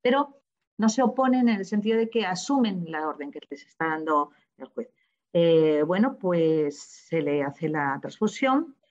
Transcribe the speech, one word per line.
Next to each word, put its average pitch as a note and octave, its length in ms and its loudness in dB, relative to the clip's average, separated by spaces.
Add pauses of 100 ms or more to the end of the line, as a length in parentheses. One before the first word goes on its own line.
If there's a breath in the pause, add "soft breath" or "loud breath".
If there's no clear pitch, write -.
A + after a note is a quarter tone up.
pero C4+ 360 0 (380)
no G#3+ 100 2
se A#3+ 140 0
oponen B3+ 480 2
en G#3+ 80 0
el F#3+ 80 -6
sentido G#3+ 320 0
de A3+ 140 0
que A3 160 -2
asumen F#3 640 -2
la D#3 160 -4
orden C#3+ 240 -8
que D3+ 80 -14 (100)
les C#3+ 160 -14
está - 220 -6
dando D#3 420 0 (300 soft breath)
el C3+ 80 -14
juez. - 220 -12 (440)
Eh, D#3+ 520 4
bueno, G3 320 0
pues D#3+ 640 0
se - 400 -6
le D3 220 0
hace C#3 260 -6
la C#3+ 320 -4
transfusión, C4 760 -2 (140)